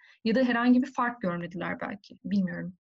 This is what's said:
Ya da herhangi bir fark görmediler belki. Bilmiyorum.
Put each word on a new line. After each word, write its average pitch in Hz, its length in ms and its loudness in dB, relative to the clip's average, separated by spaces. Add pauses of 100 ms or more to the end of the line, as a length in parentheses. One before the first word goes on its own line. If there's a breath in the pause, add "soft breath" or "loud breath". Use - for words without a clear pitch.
(240 soft breath)
Ya 226 100 2
da 262 80 4
herhangi 247 400 4
bir 247 100 -6
fark 240 280 -2
görmediler 175 600 -4
belki. - 440 -10
Bilmiyorum. 180 600 -2